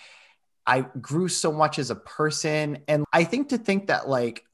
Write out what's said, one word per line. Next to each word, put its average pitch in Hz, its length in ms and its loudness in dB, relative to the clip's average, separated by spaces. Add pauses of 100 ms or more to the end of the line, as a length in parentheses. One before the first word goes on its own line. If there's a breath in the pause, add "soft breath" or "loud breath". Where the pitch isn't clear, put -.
(680 loud breath)
I 131 120 4
grew 147 480 -4
so 165 240 -2
much 156 260 2
as 120 120 -2
a 107 40 -4
person. 151 840 -2 (100)
And 151 240 2
I 170 100 6
think 269 260 -2
to 240 80 0
think 196 300 0
that, 135 220 0
like, 120 340 -2 (100)